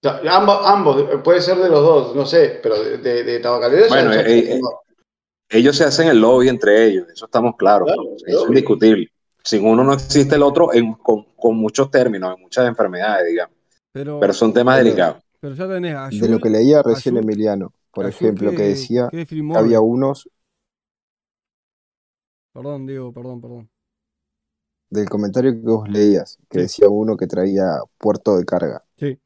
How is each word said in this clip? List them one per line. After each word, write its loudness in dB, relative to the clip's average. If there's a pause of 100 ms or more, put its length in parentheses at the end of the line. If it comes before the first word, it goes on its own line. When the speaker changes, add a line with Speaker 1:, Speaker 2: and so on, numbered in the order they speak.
Speaker 1:
O 0
sea, -8 (140)
ambos, 4
ambos, 2
puede 4
ser 0
de 2
los 4
dos, 4
no -2
sé, 2
pero -2
de, -6
de, -4
de -4
tabacaleras 2
ya, 4
Speaker 2:
Bueno, 2
Speaker 1:
ya 2
Speaker 2:
eh, 2
eh, -2
Speaker 1:
no. -8 (680)
Speaker 2:
ellos 2
se 2
hacen 0
el 6
lobby 4
entre 4
ellos, 0
eso -20
estamos -2
claros, 2
Speaker 1:
Claro, -2 (220)
Speaker 2:
eso -14
es 0
Speaker 1:
lobby. -4
Speaker 2:
indiscutible. 2 (320)
Sin -2
uno 4
no 2
existe 0
el 2
otro 2
en, 2
con, -2 (100)
con 0
muchos -2
términos, -2
en -20
muchas -2
enfermedades, -2
digamos. -6 (360)
Speaker 3:
Pero, -12
Speaker 2:
Pero 2
son 0
temas 2
Speaker 4:
pero 4
Speaker 2:
delicados. 0 (160)
Speaker 3:
pero -14
ya -10
tenés -8
a -12
Speaker 4:
de -4
lo 0
Speaker 3:
Jul, -8
Speaker 4:
que -2
leía 4
Speaker 3:
a -
Speaker 4:
recién -2
Speaker 3:
Jul, -
Speaker 4:
Emiliano, -4 (180)
por -8
Speaker 3:
a -6
Jul -2
Speaker 4:
ejemplo, -2
que -2
Speaker 3:
que, -
Speaker 4:
decía -2
Speaker 3:
que -10
es -12 (240)
Speaker 4:
que 0
Speaker 3:
Filmori. 2
Speaker 4:
había 2
unos -2 (2250)
Speaker 3:
Perdón, -14
Diego, -12
perdón, -16
perdón. -20 (1200)
Speaker 4:
del -6
comentario -2
que -6
vos -4
leías, 0 (100)
que -6
Speaker 3:
Sí. 0
Speaker 4:
decía 0
uno 0
que -6
traía -2 (180)
puerto -2
de -2
carga. -4 (140)
Speaker 3:
Sí. -8